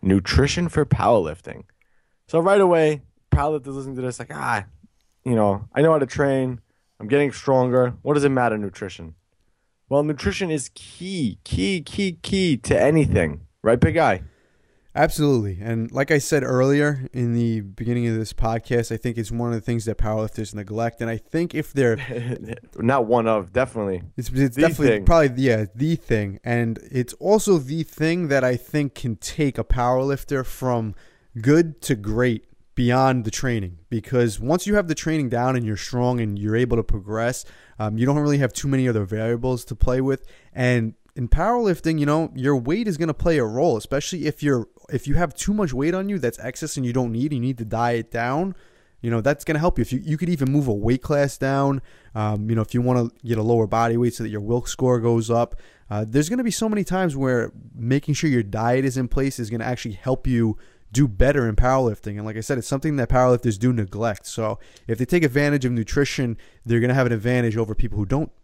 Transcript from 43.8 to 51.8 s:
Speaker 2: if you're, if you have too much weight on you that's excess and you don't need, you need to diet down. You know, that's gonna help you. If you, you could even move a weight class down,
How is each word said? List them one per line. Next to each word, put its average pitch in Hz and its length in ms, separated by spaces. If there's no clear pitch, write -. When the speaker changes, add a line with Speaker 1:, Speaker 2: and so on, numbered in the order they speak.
Speaker 2:
if 147 160
you're, 131 260
if 139 200
you 147 60
have 165 200
too - 180
much 202 200
weight 143 200
on 190 160
you 202 100
that's 123 200
excess 131 380
and 131 100
you 120 60
don't 123 180
need, 127 220
you 127 80
need 127 180
to 117 60
diet 113 480
down. 139 420
You 117 100
know, 117 100
that's 143 240
gonna 156 140
help 170 200
you. 123 40
If 107 100
you, 127 60
you 156 180
could 170 120
even 139 240
move 143 160
a 110 40
weight 117 300
class 143 340
down, 139 460